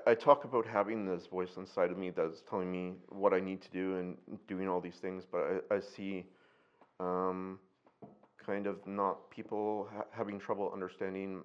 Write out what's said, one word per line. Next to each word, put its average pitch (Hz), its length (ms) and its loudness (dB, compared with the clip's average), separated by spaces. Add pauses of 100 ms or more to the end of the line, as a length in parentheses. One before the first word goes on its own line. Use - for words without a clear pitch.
I 117 60 10
talk 143 300 8
about 120 220 2
having 107 400 2
this 87 200 -2
voice 92 300 -4
inside 92 340 0
of 90 60 -4
me 92 140 -2
that's 80 320 -2
telling 92 280 -2
me 90 260 -4 (120)
what 98 240 4
I 92 80 6
need 92 220 -4
to - 80 -20
do 95 260 0
and 90 220 -4 (280)
doing 95 220 -2
all 90 140 2
these 90 140 -10
things, 92 280 -6
but 87 460 0
I, 104 60 6
I 98 40 0
see, 98 460 -8 (760)
um, 92 580 -2 (840)
kind 101 220 -2
of 98 200 -4
not 98 440 0
people 107 640 -4
ha-, 107 160 -6
having 104 280 -6
trouble 98 340 -2
understanding 95 720 -6